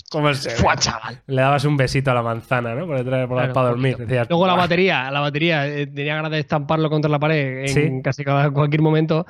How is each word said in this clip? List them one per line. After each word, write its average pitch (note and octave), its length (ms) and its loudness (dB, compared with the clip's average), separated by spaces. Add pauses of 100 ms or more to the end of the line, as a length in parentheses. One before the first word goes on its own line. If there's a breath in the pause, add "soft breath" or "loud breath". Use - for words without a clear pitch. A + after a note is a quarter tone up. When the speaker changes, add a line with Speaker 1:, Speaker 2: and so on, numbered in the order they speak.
Speaker 1:
cómo D3 240 0
se C3+ 160 -6
Speaker 2:
¡Fua, A#2+ 260 2
Speaker 1:
ve. - 60 -6
Speaker 2:
chaval! A2+ 440 -6
Speaker 1:
Le C3 160 -2
dabas C#3 220 2
un D3 140 2
besito C3+ 340 0
a - 40 0
la A#2+ 60 0
manzana, A#2 540 -4
¿no? D#3+ 100 -6
Por D3+ 120 -4
detrás, B2+ 320 -2
por B2 80 -4
la, B2 60 2
Speaker 2:
Claro, C3 100 -2
Speaker 1:
para B2+ 160 2
Speaker 2:
un - 60 2
Speaker 1:
dormir. B2+ 180 0
Speaker 2:
poquito. A#2 160 -8
Speaker 1:
Decías, A#2+ 200 0
Speaker 2:
Luego E3+ 160 2
la F3+ 100 4
Speaker 1:
"Buah". F3+ 80 4
Speaker 2:
batería, E3+ 460 2
la C#3+ 120 -2
batería, D3 480 0
eh, D3 180 -4
tenía C#3+ 280 -6
ganas D#3 160 -4
de D#3 80 -2
estamparlo D3+ 500 0
contra D3+ 200 2
la D3+ 80 2
pared C#3+ 440 0
en C3+ 80 -4
Speaker 1:
Sí. C3+ 340 0
Speaker 2:
casi C#3+ 220 -2
cada, C#3 260 2
cualquier D3 300 2
momento. D#3 480 2